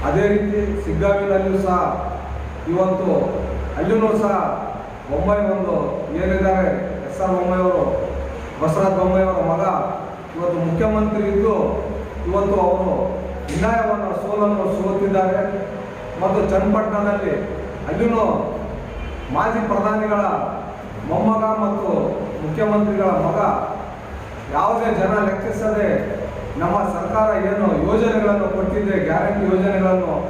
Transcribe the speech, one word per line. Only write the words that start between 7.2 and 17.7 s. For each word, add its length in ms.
ಆರ್ 100
ಬೊಮ್ಮಾಯಿ 320
ಅವರು, 220
ಬಸವರಾಜ 300
ಬೊಮ್ಮಾಯಿ 320
ಅವರ 200
ಮಗ 200
ಇವತ್ತು 220
ಮುಖ್ಯಮಂತ್ರಿ 720
ಇದ್ದು 260
ಇವತ್ತು 340
ಅವರು 580
ಅನ್ಯಾಯವನ್ನು, 680
ಸೋಲನ್ನು 480
ಸೋತಿದ್ದಾರೆ. 1040
ಮತ್ತು 180
ಚನ್ನಪಟ್ಟಣದಲ್ಲಿ 840